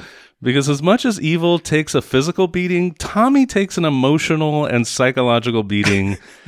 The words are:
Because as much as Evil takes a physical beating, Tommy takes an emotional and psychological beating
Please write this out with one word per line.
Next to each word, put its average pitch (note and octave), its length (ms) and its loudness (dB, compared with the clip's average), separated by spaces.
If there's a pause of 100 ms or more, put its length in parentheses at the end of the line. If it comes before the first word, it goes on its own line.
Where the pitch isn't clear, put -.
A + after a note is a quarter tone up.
(420)
Because C3+ 260 0
as D3 140 -2
much G3+ 240 2
as G#3 120 -2
Evil E3+ 400 0
takes D#3 360 -2
a C3+ 80 0
physical E3 440 0
beating, F3+ 500 -2
Tommy C4 500 2
takes G3 320 -2
an E3+ 80 0
emotional D3+ 800 0
and A#2+ 200 0
psychological B2 760 0
beating G2+ 560 0 (300)